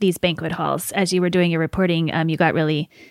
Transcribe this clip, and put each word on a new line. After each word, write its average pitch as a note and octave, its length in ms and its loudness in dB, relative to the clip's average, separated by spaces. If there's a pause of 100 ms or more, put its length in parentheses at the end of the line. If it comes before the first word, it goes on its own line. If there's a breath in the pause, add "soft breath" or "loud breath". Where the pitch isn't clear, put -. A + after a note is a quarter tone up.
these F#3 180 2
banquet E3 340 -2
halls? D3+ 400 -4
As F#3+ 200 0
you F3+ 80 2
were F3+ 100 2
doing F3 200 2
your E3 100 0
reporting, E3 540 0
um, E3 140 0
you D#3+ 80 0
got E3 180 2
really D#3 340 0 (220 loud breath)